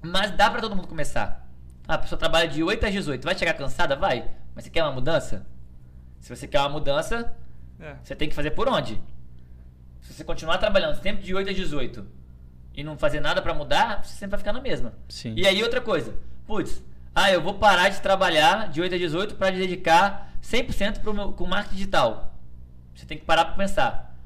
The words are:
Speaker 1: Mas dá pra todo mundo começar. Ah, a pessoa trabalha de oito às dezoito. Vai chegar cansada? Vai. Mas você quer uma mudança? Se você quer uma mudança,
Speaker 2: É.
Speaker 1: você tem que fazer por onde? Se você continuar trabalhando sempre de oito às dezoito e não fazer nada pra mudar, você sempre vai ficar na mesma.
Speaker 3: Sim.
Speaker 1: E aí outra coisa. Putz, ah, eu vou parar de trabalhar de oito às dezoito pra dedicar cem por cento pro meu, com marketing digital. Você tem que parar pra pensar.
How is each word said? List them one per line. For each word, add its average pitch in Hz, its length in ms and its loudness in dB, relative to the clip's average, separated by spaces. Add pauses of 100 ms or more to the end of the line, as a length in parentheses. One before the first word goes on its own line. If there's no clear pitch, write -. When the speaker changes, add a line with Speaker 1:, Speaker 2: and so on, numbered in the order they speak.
Speaker 1:
Mas 190 300 -2
dá 202 180 6
pra 240 100 -6
todo 214 160 -4
mundo 175 120 0
começar. 135 600 0 (400)
Ah, 160 60 0
a 151 40 -2
pessoa - 200 0
trabalha 165 280 2
de 151 160 -2
oito 208 220 0
às 208 80 0
dezoito. 143 320 -4
Vai 180 120 -2
chegar 165 180 -2
cansada? 139 420 0
Vai. 139 320 0 (260)
Mas 120 100 -14
você - 60 -16
quer 165 120 0
uma 147 100 0
mudança? 131 540 0 (760)
Se - 140 -16
você 127 120 -12
quer 143 140 2
uma 143 80 2
mudança, 151 680 0 (460)
Speaker 2:
É. 151 220 -16
Speaker 1:
você - 120 -12
tem 151 140 -2
que 147 60 4
fazer 147 160 0
por 240 180 2
onde? 156 320 0 (1000)
Se - 100 -18
você - 120 -16
continuar 190 340 0
trabalhando 175 420 2
sempre 196 220 2
de 185 120 -2
oito 196 160 0
às 180 60 -2
dezoito 139 500 -2 (680)
e 143 80 -10
não 151 160 -8
fazer 147 220 2
nada 156 200 2
pra 165 140 -2
mudar, 190 500 2
você - 100 -8
sempre 196 160 -10
vai 196 80 0
ficar 208 140 0
na 202 80 0
mesma. 131 320 0 (160)
Speaker 3:
Sim. - 280 -8
Speaker 1:
E 185 100 2
aí 196 160 2
outra 233 180 0
coisa. 147 340 -2 (320)
Putz, - 360 0 (320)
ah, 196 160 4
eu 180 100 4
vou 185 140 -2
parar 190 340 6
de 196 120 0
trabalhar 190 680 4
de 147 120 -2
oito 180 140 0
às 175 60 0
dezoito 180 360 -2
pra 190 140 0
dedicar 185 920 2
cem 247 240 0
por - 100 -4
cento 208 260 2
pro 196 140 4
meu, 202 180 0
com 175 140 0
marketing 196 300 2
digital. 160 580 2 (600)
Você - 120 -18
tem 156 100 -8
que - 80 -14
parar 160 220 4
pra - 80 -2
pensar. - 600 2 (100)